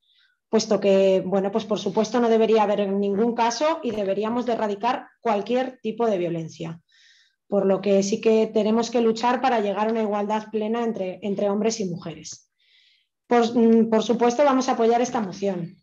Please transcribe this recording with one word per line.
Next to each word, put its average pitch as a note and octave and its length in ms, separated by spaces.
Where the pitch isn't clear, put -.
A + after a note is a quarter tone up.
puesto A3 320
que, F#3+ 440
bueno, F#3+ 280
pues A3 140
por G#3 120
supuesto G#3+ 420
no A#3 100
debería A3 340
haber G3+ 240
ningún G3+ 480
caso C4+ 480
y A#3+ 80
deberíamos G#3+ 540
de A#3+ 80
erradicar A3 540
cualquier A#3 600
tipo A3 260
de G#3 100
violencia, E3 640
por G3 180
lo F#3+ 160
que G3 200
sí G#3 200
que A3 260
tenemos A3 420
que A#3+ 120
luchar A#3+ 400
para B3 180
llegar G3+ 280
a A3+ 40
una A3+ 100
igualdad G#3 480
plena A3 340
entre, F#3+ 400
entre G3+ 260
hombres G#3+ 300
y G3 100
mujeres. E3 600
Por, A#3+ 280
mm, A3+ 360
por A3 100
supuesto, A#3+ 420
vamos C4 260
a - 20
apoyar A#3 300
esta B3 200
moción. F#3 600